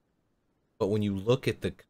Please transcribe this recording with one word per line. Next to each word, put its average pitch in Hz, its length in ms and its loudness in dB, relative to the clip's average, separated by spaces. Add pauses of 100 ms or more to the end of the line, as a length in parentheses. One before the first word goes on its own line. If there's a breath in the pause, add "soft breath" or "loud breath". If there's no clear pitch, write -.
(800)
but 104 80 0
when 104 160 2
you 101 140 0
look 117 320 0
at - 140 -2
the 92 100 -4 (180)